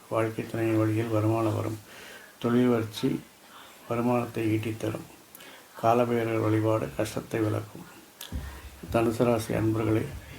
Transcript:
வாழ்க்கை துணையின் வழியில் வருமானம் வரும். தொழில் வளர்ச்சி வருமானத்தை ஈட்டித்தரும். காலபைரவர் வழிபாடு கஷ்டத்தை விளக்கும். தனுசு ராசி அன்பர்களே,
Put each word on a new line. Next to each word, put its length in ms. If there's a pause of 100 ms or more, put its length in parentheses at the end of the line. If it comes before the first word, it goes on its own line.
வாழ்க்கை 380
துணையின் 320
வழியில் 380
வருமானம் 400
வரும். 220 (600)
தொழில் 340
வளர்ச்சி 360 (800)
வருமானத்தை 540 (120)
ஈட்டித்தரும். 520 (720)
காலபைரவர் 680
வழிபாடு 500
கஷ்டத்தை 440
விளக்கும். 460 (1080)
தனுசு 320
ராசி 300
அன்பர்களே, 500 (340)